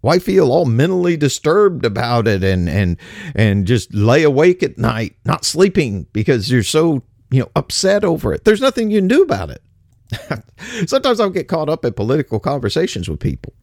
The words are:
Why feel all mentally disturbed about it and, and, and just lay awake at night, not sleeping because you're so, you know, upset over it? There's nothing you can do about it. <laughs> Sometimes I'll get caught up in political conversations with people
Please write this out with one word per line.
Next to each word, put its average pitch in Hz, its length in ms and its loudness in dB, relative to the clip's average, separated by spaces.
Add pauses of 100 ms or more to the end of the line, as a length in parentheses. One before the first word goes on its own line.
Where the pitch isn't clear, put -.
Why 170 180 2
feel 180 320 2
all 160 120 2
mentally 170 540 2
disturbed 165 680 0
about 117 420 0
it 98 160 2
and, 92 260 0
and, 87 260 0 (400)
and 101 320 2
just 113 260 0
lay 113 300 4
awake 151 400 4
at - 140 -6
night, 113 480 -4
not - 180 -2
sleeping 147 720 0
because 110 360 0
you're 120 140 2
so, 156 400 0 (260)
you 127 120 2
know, - 120 -6
upset 190 520 -2
over 135 280 -2
it? - 120 -6
There's 214 160 4
nothing 233 300 -2
you 214 80 2
can 185 100 0
do 294 140 4
about 92 260 -4
it. - 120 -16 (1200)
<laughs> - 20 -12
Sometimes 262 320 0
I'll 202 100 2
get 180 200 -6
caught 156 180 -4
up 160 160 -4
in 120 80 -2
political 113 480 -2
conversations 135 680 -4
with 76 100 -8
people - 440 -6